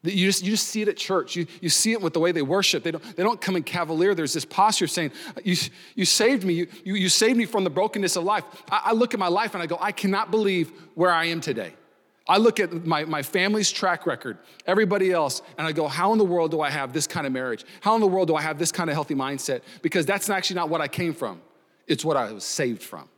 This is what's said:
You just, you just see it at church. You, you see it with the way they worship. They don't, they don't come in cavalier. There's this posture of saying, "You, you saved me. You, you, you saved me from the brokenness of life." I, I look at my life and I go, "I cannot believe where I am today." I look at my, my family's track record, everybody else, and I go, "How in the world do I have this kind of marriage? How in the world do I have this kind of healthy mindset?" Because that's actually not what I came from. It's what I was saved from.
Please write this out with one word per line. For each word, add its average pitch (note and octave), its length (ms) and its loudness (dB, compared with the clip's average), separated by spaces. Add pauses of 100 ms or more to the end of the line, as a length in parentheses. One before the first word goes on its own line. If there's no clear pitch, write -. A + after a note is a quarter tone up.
You F#3 240 0
just, F#3+ 180 0
you G3+ 80 0
just - 160 -2
see G#3+ 140 -4
it G#3 60 2
at F3 80 -2
church. - 380 -2
You, E3+ 140 -4 (120)
you F3 80 -4
see - 220 2
it A3+ 100 0
with E3 120 -2
the E3 80 0
way E3+ 100 4
they E3 120 0
worship. F3 420 0
They E3 80 -2
don't, - 240 -10
they F3+ 80 0
don't A3 160 0
come F#3+ 160 -2
in D#3 80 -2
cavalier. F3 500 0
There's D#3 200 -2
this D3+ 100 -4
posture G3+ 400 2
of D#3 60 -2
saying, D#3+ 200 -2 (320)
"You, F3+ 140 0 (400)
you F#3 80 0
saved G#3+ 400 4
me. F3+ 100 2
You, E3+ 120 -2 (180)
you, F#3+ 100 -4
you F#3 140 2
saved A#3 280 4
me A#3 80 4
from F#3+ 200 0
the F3 60 0
brokenness G3 440 0
of F3 80 -2
life." G3 220 0 (260)
I, G3+ 140 0
I A3 80 2
look A#3 220 2
at A3 40 -4
my F#3 80 0
life G3+ 280 0
and F3 80 -4
I E3 40 -4
go, E3 140 -4
"I G3+ 100 -2
cannot G3 400 0
believe G3 400 2 (240)
where F3+ 160 4
I E3 140 2
am E3+ 160 -2
today." G#2+ 340 -6 (540)
I F#3 100 6
look A3 220 4
at E3+ 260 -4
my, D#3 180 0
my D#3 180 -4
family's G3 500 0
track F3 340 -2
record, A#2+ 320 -4 (260)
everybody F#3+ 460 2
else, D#3 320 0 (160)
and D#3+ 80 -4
I D#3+ 60 -2
go, D3+ 160 0
"How F3 240 2
in A3 60 4
the G#3 60 6
world E3+ 280 2
do D#3 80 0
I D3 100 0
have C3+ 220 -4
this D3+ 160 -2
kind D#3 180 -6
of C3+ 60 -2
marriage? B2+ 320 -4 (160)
How A3 160 4
in A3+ 40 2
the G#3 60 4
world F#3 220 2
do D#3 80 2
I D3 60 0
have D#3 180 -4
this D#3+ 100 0
kind E3+ 180 -4
of C#3+ 60 -2
healthy D3+ 220 -2
mindset?" C3+ 460 -4 (200)
Because E3 240 0
that's G3 240 0
actually F#3 260 -2
not E3+ 120 -2
what D#3 120 0
I D3 60 -2
came E3 280 -4
from. G2+ 260 -6 (480)
It's F3 160 0
what D#3 120 2
I A2+ 140 0
was G#2 140 -12
saved A#2+ 380 -4
from. D2 360 -16